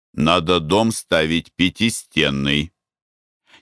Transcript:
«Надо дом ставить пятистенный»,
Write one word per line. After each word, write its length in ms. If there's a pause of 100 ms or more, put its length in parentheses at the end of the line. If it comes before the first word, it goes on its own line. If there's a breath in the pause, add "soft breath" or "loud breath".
(140)
«Надо 460
дом 320
ставить 580
пятистенный», 1200 (920 soft breath)